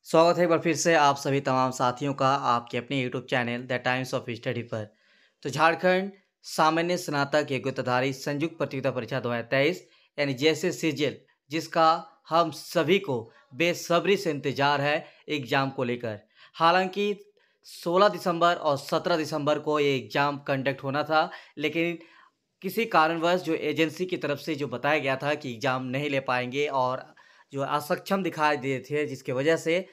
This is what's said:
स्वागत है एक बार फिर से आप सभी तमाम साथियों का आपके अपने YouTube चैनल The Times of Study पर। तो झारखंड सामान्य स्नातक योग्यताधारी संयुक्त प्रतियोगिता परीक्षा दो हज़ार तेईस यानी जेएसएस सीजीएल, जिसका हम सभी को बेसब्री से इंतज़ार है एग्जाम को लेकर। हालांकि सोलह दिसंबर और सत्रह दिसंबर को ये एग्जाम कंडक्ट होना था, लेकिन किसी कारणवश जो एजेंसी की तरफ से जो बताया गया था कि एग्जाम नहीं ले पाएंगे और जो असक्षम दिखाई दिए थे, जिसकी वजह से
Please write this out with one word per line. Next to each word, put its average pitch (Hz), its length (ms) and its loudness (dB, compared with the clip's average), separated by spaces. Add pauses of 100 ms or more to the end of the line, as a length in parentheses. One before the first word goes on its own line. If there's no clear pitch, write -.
स्वागत 165 320 6
है 175 60 4
एक 170 60 2
बार 160 80 4
फिर 160 180 0
से 170 180 2
आप 143 220 6
सभी 139 240 0
तमाम 131 300 2
साथियों 131 440 -2
का 139 140 2
आपके 123 500 0
अपने 127 260 -4
YouTube 123 260 -6
चैनल 120 360 -2
The 123 200 -2
Times 127 280 0
of 123 140 -4
Study 120 340 -6
पर। 110 340 -8 (460)
तो 147 80 -6
झारखंड 175 600 2 (320)
सामान्य 170 540 2
स्नातक 151 540 0
योग्यताधारी 131 600 -2
संयुक्त 147 460 -6
प्रतियोगिता 135 320 -2
परीक्षा 123 300 -6
दो 120 80 -6
हज़ार 120 140 -2
तेईस 139 460 0 (300)
यानी 143 160 -2
जेएसएस 156 460 0
सीजीएल, 139 360 -2 (340)
जिसका 160 560 2 (220)
हम 165 220 2
सभी 160 480 0
को 123 320 -4 (240)
बेसब्री 170 640 2
से 180 140 -2
इंतज़ार 139 500 0
है 147 260 0 (220)
एग्जाम 135 420 0
को 127 140 -4
लेकर। 120 360 -6 (340)
हालांकि 185 640 2 (460)
सोलह 185 460 4
दिसंबर 170 460 2
और 156 220 0
सत्रह 170 400 0
दिसंबर 151 420 0
को 151 220 0
ये 143 160 4
एग्जाम 143 420 -2
कंडक्ट 139 440 -2
होना 139 200 -2
था, 156 280 2 (280)
लेकिन 165 400 -2 (640)
किसी 196 220 -2
कारणवश 170 580 2
जो 156 120 -2
एजेंसी 156 520 -2
की 180 100 -4
तरफ 143 220 -4
से 156 160 -6
जो 139 140 -4
बताया 143 300 0
गया 135 180 0
था 143 180 -2
कि 143 180 -8
एग्जाम 127 300 -2
नहीं 135 280 -4
ले 139 100 0
पाएंगे 127 460 -2
और 131 480 -2 (380)
जो 135 100 -4
असक्षम 147 600 -2
दिखाई 156 340 0
दिए 131 240 -4
थे, 147 260 -4
जिसकी 131 260 -8
वजह 143 240 2
से 165 360 -2